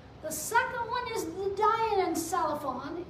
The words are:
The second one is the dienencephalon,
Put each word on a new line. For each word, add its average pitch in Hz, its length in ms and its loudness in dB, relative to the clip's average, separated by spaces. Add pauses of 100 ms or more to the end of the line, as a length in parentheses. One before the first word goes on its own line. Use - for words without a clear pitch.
(240)
The 302 80 -6
second 494 580 2
one 480 260 -2
is 370 100 -2
the 381 360 -4
dienencephalon, 339 1500 2